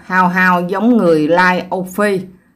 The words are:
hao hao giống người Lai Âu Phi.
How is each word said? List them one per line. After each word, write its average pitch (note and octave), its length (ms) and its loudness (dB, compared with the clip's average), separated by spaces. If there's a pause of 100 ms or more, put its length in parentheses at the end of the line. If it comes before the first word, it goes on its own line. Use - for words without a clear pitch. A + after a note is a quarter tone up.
hao F#3 240 0
hao F3+ 400 0
giống G#3+ 280 0
người E3 320 2
Lai F3+ 420 0
Âu F3+ 140 -6
Phi. G3+ 360 -2 (360)